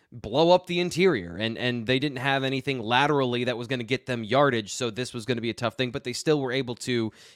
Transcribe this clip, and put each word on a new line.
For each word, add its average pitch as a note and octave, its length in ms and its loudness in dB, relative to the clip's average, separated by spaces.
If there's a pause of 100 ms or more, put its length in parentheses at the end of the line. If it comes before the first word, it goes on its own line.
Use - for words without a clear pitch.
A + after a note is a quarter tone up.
(140)
blow B2+ 380 2
up F3+ 160 6
the F3 120 -2
interior. D#3 560 0
And, A2 220 -4
and B2 280 -2
they B2+ 140 2
didn't C3+ 200 -4
have C3+ 260 0
anything C3 340 -2
laterally B2 640 2
that A#2 140 -2
was A#2+ 100 -8
gonna A#2+ 160 -4
get B2 220 -4
them A#2 180 -4
yardage, A#2 500 2
so B2 160 -4
this A#2+ 240 -6
was A2+ 120 -8
gonna A#2 160 0
be A#2 80 -2
a G#2+ 40 -2
tough A#2 220 -4
thing, B2+ 160 -2
but C3+ 140 -8
they B2 80 -4
still D3+ 260 2
were B2+ 140 -2
able B2 220 -4
to, A#2 360 -2 (240)